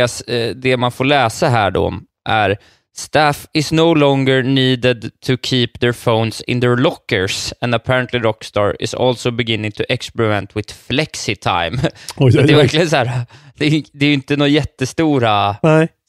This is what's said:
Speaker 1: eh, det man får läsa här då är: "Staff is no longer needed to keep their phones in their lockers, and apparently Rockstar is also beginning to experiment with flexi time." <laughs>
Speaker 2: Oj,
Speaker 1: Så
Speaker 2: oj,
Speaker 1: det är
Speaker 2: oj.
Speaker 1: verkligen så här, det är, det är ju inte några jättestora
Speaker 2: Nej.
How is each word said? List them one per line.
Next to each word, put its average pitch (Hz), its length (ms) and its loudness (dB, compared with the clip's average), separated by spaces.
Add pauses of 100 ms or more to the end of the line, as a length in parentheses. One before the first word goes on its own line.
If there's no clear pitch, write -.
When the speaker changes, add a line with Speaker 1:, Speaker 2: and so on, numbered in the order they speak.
(280)
Speaker 1:
eh, 117 280 -4
det 127 220 -2
man 123 140 -2
får 131 140 -4
läsa 139 440 0
här 110 220 2
då 90 220 0 (360)
är: 101 280 0 (380)
"Staff 143 580 -2
is 151 180 -2
no 160 220 4
longer 135 500 2
needed 127 680 0 (140)
to 131 80 0 (100)
keep 123 240 0 (120)
their 120 140 2
phones 113 480 -2
in 123 200 -4
their 123 160 2
lockers, 120 840 -2
and 120 140 -2
apparently 123 440 -2
Rockstar 104 600 -2
is - 140 -6
also 123 380 -2
beginning 113 400 -4
to - 180 -4
experiment 110 680 -4
with - 160 -8
flexi - 640 -6
time." 85 360 -2 (100)
<laughs> - 360 -6
Speaker 2:
Oj, 131 140 4
Speaker 1:
Så 110 80 4
Speaker 2:
oj, 127 80 4
Speaker 1:
det 156 60 6
är 151 40 6
Speaker 2:
oj. 151 40 6
Speaker 1:
verkligen 151 280 2
så 156 60 0
här, 123 260 0 (360)
det 151 80 -2
är, 147 180 0 (100)
det 143 120 -2
är - 20 4
ju 147 60 4
inte 143 240 -2
några 143 120 2
jättestora 127 1120 0
Speaker 2:
Nej. 160 240 4 (220)